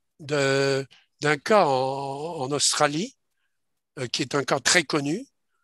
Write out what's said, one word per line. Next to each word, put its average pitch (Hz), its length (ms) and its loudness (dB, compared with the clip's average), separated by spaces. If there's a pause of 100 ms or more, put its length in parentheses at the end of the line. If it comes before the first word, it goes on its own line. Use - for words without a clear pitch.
(200)
de, 139 640 0 (340)
d'un 147 180 0
cas 196 280 4
en, 143 40 2 (680)
en 131 120 -4
Australie, 151 640 0 (840)
euh, 127 100 -6
qui - 140 -4
est 127 120 -4
un 143 80 2
cas 143 180 0
très 175 220 4
connu, 156 440 -2 (380)